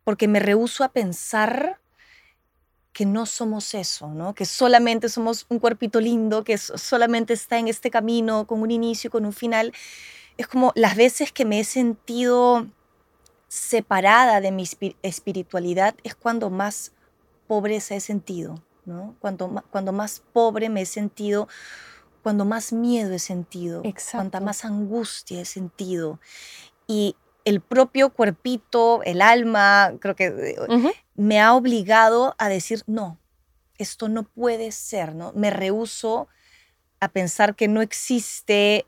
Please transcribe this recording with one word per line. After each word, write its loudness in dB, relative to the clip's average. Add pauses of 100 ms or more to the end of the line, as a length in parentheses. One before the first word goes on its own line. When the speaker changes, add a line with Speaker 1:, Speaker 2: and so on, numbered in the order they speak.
Speaker 1:
porque 0
me 4
rehúso 2
a 2
pensar -2 (1120)
que -2
no 0
somos -6
eso, -8
¿no? -8
Que -6
solamente 4
somos -4
un -2
cuerpito 0
lindo, 0
que -2
so-, -10
solamente 0
está -2
en -2
este -4
camino, 0
con -2
un -2
inicio -2
y -14
con -2
un -4
final. -2 (640)
Es -8
como 2
las 4
veces 2
que -2
me 0
he 0
sentido 0 (800)
separada 4
de -2
mi -4
espi-, -8
espiritualidad -2
es -14
cuando -4
más -6 (560)
pobreza -4
he -6
sentido, -10 (220)
¿no? -14
Cuando -8
ma-, -10
cuando -6
más -6 (120)
pobre 2
me -4
he -6
sentido, -4 (760)
cuando 0
más -4
miedo 0
he -4
sentido, -8
Speaker 2:
Exacto. -10
Speaker 1:
cuanta -6
más -8
angustia -6
he -12
sentido. -8 (680)
Y -2 (300)
el 2
propio 2
cuerpito, 0
el 0
alma, 6
creo -4
que, 0
eh, -4 (120)
Speaker 2:
Ujú. 2 (240)
Speaker 1:
me 4
ha 8
obligado 4
a 0
decir, -4
"No, -6 (600)
esto -8
no -2
puede -4
ser", -8
¿no? -12
Me 0
rehúso -4 (720)
a -2
pensar 0
que 0
no 2
existe 0